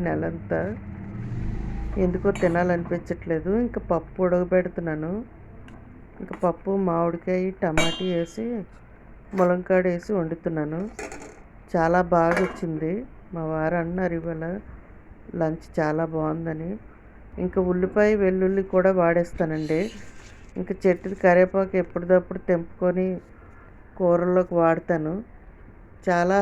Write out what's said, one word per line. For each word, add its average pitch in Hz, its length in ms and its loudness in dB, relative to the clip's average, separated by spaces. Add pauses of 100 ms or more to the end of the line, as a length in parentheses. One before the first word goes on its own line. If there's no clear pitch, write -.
నెలంతా, 165 520 -2 (1400)
ఎందుకో 180 240 0 (140)
తినాలనిపించట్లేదు. 175 1120 0 (120)
ఇంకా 226 180 -4 (100)
పప్పు 165 340 -2
ఉడకబెడుతున్నాను, 175 880 0 (1080)
ఇంకా - 140 -10 (100)
పప్పు 175 260 -2 (180)
మామిడికాయ 175 600 0 (120)
టమాటా 165 480 2
వేసి 170 340 -2 (920)
ములంకాడ 180 540 2
వేసి 175 260 -6
వండుతున్నాను. 160 640 -4 (920)
చాలా 170 300 4 (140)
బాగా 170 300 4
వచ్చింది, 160 460 -4 (420)
మా 165 80 -6 (120)
వారు 160 300 0
అన్నారు 175 360 -2
ఇవాళ 160 240 -6 (960)
లంచ్ 160 260 -2 (120)
చాలా 156 280 0 (100)
బాగుందని. 160 540 -4 (760)
ఇంకా 185 140 -2 (120)
ఉల్లిపాయ 185 400 2 (120)
వెల్లుల్లి 185 400 2 (120)
కూడా 185 160 6 (100)
వాడేస్తానండి, 165 800 0 (800)
ఇంకా 185 120 -6 (100)
చెట్టుది 185 420 2
కరివేపాకు 185 580 6
ఎప్పటిదప్పుడు 180 680 2
తెంపుకొని 180 560 0 (960)
కూరల్లోకి 180 600 4
వాడతాను. 165 520 2 (920)
చాలా 180 360 4